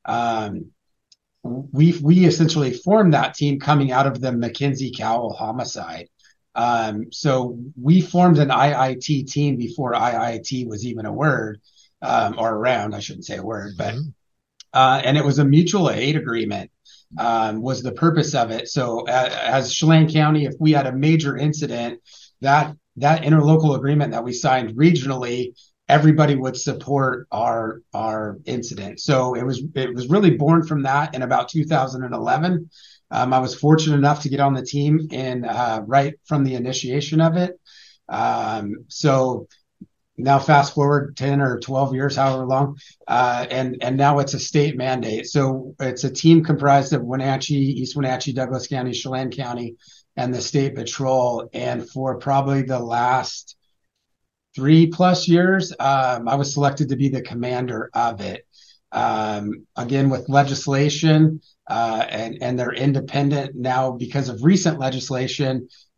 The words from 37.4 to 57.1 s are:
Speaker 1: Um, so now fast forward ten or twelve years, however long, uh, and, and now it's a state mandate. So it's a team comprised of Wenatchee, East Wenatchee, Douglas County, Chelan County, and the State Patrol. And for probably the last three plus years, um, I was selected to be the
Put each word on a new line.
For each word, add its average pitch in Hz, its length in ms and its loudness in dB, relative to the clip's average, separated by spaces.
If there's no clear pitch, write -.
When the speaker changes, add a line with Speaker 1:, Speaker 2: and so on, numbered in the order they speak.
Speaker 1:
Um, 110 800 -4
so 131 580 0
now 135 220 4
fast 143 360 4
forward 143 440 2
ten 139 240 0
or 123 180 -2
twelve 135 340 -2
years, 135 220 -2
however 131 300 0
long, 139 320 0
uh, 123 440 0
and, 127 320 -4
and 127 160 -2
now 143 220 4
it's 139 120 -2
a 113 80 -4
state 147 380 0
mandate. 123 480 -4
So 135 540 -2
it's 127 240 -6
a 131 60 0
team 165 320 6
comprised 143 520 2
of 123 80 0
Wenatchee, 135 540 -4
East 135 380 -2
Wenatchee, 135 380 -2
Douglas 127 360 -4
County, 127 240 -4
Chelan 131 380 -6
County, 120 460 -8
and 127 160 -4
the 123 80 -4
State 139 360 -2
Patrol. 123 760 -2
And 120 360 -6
for 131 300 -6
probably 139 440 0
the 127 160 -4
last 120 800 -4
three 156 320 6
plus 180 420 2
years, 180 520 2
um, 127 480 0
I 135 80 0
was 139 160 -2
selected 143 380 0
to 135 60 -4
be 135 120 0
the 123 140 -4